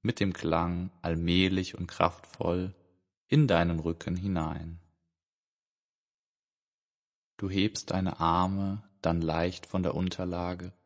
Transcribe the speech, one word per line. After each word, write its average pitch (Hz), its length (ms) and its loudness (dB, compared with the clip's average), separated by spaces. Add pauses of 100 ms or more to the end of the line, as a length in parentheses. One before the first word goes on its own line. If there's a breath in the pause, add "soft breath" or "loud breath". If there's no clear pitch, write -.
mit 110 160 -2
dem 98 140 0
Klang 85 580 -2 (120)
allmählich 90 720 2
und 90 100 -6
kraftvoll 90 880 -2 (540)
in 147 180 6
deinen 85 320 4
Rücken 82 380 -4
hinein. 82 640 -4 (2500)
Du 101 120 -6
hebst 98 420 0
deine 95 280 0
Arme 95 640 2 (200)
dann 85 180 2
leicht 82 460 -2
von 92 160 -2
der 85 120 0
Unterlage 90 760 -4 (140)